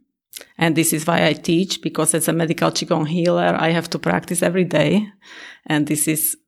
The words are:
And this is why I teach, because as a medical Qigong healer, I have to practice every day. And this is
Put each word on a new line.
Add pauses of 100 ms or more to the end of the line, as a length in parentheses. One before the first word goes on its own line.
(580)
And
this
is
why
I
teach,
because
as
a
medical
Qigong
healer,
I
have
to
practice
every
day. (600)
And
this
is (120)